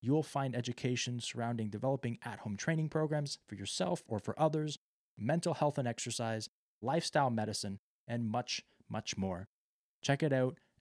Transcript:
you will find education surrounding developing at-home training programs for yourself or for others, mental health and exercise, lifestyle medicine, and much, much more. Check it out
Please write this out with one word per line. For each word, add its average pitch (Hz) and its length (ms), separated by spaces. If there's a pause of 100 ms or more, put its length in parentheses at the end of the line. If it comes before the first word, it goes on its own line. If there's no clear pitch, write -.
you 117 120
will 156 100
find 135 340
education 120 640
surrounding 117 480
developing 120 560
at-home 104 320
training 160 320
programs 151 580
for - 100
yourself 175 500
or 110 120
for - 220
others, 151 380 (400)
mental 156 360
health 147 220
and 131 120
exercise, 113 600 (320)
lifestyle 135 480
medicine, 107 520 (280)
and 120 160
much, 113 380 (260)
much - 300
more. 95 300 (540)
Check 139 200
it 143 120
out 131 240 (220)